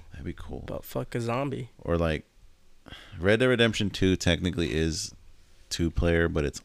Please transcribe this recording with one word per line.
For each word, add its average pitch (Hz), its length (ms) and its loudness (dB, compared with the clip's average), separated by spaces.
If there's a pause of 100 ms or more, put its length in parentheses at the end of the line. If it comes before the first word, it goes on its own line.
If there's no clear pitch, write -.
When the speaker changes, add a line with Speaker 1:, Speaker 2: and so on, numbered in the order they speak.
(120)
Speaker 1:
That'd - 120 -14
be 87 80 -6
cool. - 280 -12
Speaker 2:
Butt - 240 -10
fuck - 320 -8
a 120 40 -4
zombie. 123 500 -6 (100)
Speaker 1:
Or, 85 180 0
like, 80 260 0 (960)
Red 104 220 4
Dead 127 60 4
Redemption 113 440 2
two 92 260 4
technically 85 580 0
is 80 380 -2 (560)
two 82 220 0
player, 85 380 4
but 82 160 0
it's - 200 -4